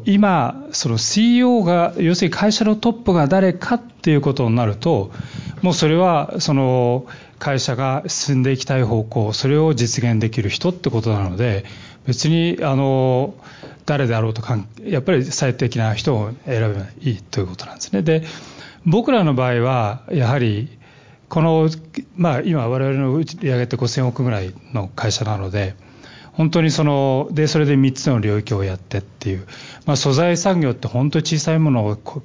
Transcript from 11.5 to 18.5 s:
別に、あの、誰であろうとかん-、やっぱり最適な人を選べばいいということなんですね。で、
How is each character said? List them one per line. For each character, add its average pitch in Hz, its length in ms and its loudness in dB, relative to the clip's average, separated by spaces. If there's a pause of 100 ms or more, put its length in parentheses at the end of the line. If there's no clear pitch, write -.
別 135 240 0
に、 165 320 0
あ 139 140 0
の、 131 580 2 (540)
誰 139 180 0
で 117 100 0
あ 110 60 0
ろ 113 80 0
う 110 60 -4
と 113 80 -8
か - 100 -4
ん-、 104 140 -4 (180)
や 175 140 0
っ - 20 0
ぱ 180 120 0
り 147 120 2
最 139 300 -2
適 120 240 -2
な 110 160 0
人 139 180 -2
を 107 200 -2 (120)
選 123 160 -2
べ 113 60 0 (120)
ば 95 60 -8 (160)
い 139 120 -2
い - 40 -2
と - 220 -8
い 95 60 -2
う - 20 -8
こ - 80 -12
と - 100 -16
な - 60 -16
ん - 60 -18
で - 40 -16
す - 120 -8
ね。 196 100 0
で、 160 200 2 (640)